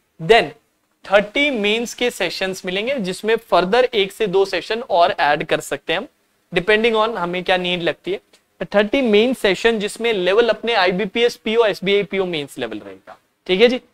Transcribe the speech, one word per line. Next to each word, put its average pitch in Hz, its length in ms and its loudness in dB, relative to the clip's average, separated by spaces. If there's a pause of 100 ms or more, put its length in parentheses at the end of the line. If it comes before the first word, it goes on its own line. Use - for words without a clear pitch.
(200)
Then 165 300 4 (560)
थर्टी 208 460 2
मेंस 220 420 -2
के 247 180 -2
sessions 190 540 -6
मिलेंगे, 208 300 -4
जिसमें 208 460 -2
further 190 440 2
एक 196 260 -2
से - 160 -4
दो 196 180 2
session 190 360 -4
और 185 300 2
ऐड 156 340 0
कर 156 140 -2
सकते - 340 -6
हैं 170 60 -2
हम, 262 80 -8 (440)
depending 214 440 2
on 220 220 0
हमें 175 260 -4
क्या 185 140 2
need 180 260 -2
लगती 165 280 -4
है। 202 80 -6 (460)
थर्टी 214 360 2
main 233 320 4
session 226 460 0
जिसमें 220 340 -4
level 202 360 2
अपने 220 260 -2
आईबीपीएस 208 600 0
पीओ, 226 300 0
एसबीआई 202 380 0
पीओ 190 220 -4
mains 156 340 -8
level 110 200 -8
रहेगा, 95 380 -20 (300)
ठीक 185 140 2
है 240 60 8
जी। 247 100 2 (160)